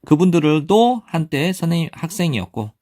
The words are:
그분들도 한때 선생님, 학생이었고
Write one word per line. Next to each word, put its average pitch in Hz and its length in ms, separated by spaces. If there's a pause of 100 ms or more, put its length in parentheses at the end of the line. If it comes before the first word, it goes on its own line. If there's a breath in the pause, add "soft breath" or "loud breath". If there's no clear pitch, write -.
그분들도 175 1000
한때 160 460
선생님, 170 400
학생이었고 117 880